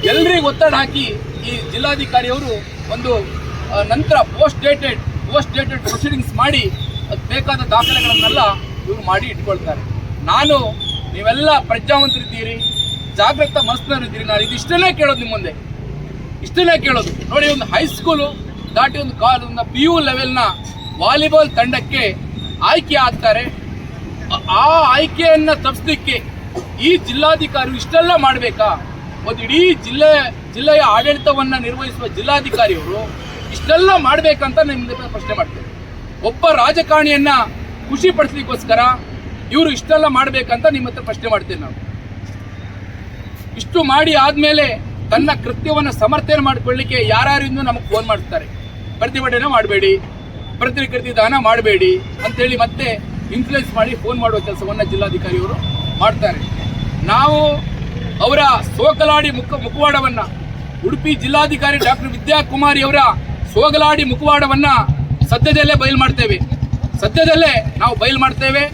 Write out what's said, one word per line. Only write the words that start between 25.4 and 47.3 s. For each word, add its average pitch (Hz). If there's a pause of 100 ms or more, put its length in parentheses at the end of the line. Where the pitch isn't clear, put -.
ತಪ್ಪಿಸ್ಲಿಕ್ಕೆ 285 (600)
ಈ 339
ಜಿಲ್ಲಾಧಿಕಾರಿ 285
ಇಷ್ಟೆಲ್ಲ 330
ಮಾಡ್ಬೇಕಾ? 240 (420)
ಒಂದು 226
ಇಡೀ 320
ಜಿಲ್ಲೆ, 277 (240)
ಜಿಲ್ಲೆಯ 294
ಆಡಳಿತವನ್ನ 269
ನಿರ್ವಹಿಸುವ 247
ಜಿಲ್ಲಾಧಿಕಾರಿಯವರು 214 (500)
ಇಷ್ಟೆಲ್ಲ 349
ಮಾಡ್ಬೇಕಂತ 294
ನಿಮ್ಗೆ 277
ಪ್ರಶ್ನೆ -
ಮಾಡ್ತೇವೆ. - (520)
ಒಬ್ಬ 233
ರಾಜಕಾರಣಿಯನ್ನ 302 (600)
ಖುಷಿ 359
ಪಡಿಸ್ಲಿಕ್ಕೋಸ್ಕರ 262 (760)
ಇವರು 311
ಇಷ್ಟೆಲ್ಲ 311
ಮಾಡ್ಬೇಕಂತ 262
ನಿಮ್ಮ 254
ಹತ್ರ 240
ಪ್ರಶ್ನೆ 220
ಮಾಡ್ತೇವೆ 190
ನಾವು. - (1600)
ಇಷ್ಟು 320
ಮಾಡಿ 302
ಆದ್ಮೇಲೆ 294 (320)
ತನ್ನ 302 (140)
ಕೃತ್ಯವನ್ನ 285
ಸಮರ್ಥನೆ 294
ಮಾಡ್ಕೊಳ್ಳಿಕ್ಕೆ 254
ಯಾರ್ಯಾರಿಂದ 262